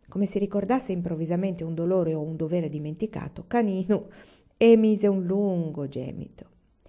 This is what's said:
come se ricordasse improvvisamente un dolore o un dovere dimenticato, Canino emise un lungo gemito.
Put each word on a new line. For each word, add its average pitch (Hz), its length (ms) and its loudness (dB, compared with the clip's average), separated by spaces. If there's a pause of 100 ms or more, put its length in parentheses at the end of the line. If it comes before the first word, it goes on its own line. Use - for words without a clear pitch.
come 196 180 -2
se 202 120 -4
ricordasse 196 540 -2
improvvisamente 175 720 -2
un 165 100 -6
dolore 170 400 0
o 156 60 -4
un 160 160 -6
dovere 160 320 -2
dimenticato, 151 800 -8
Canino 196 640 0 (480)
emise 220 500 8
un 190 180 2
lungo 175 640 -2
gemito. - 580 -10 (420)